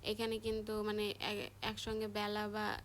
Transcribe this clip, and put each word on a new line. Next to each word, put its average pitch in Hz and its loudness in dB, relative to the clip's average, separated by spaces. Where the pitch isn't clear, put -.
এখানে 226 2
কিন্তু 220 0
মানে 208 2
এ-, 208 -4
একসঙ্গে 220 0
বেলা 208 0
বা 208 0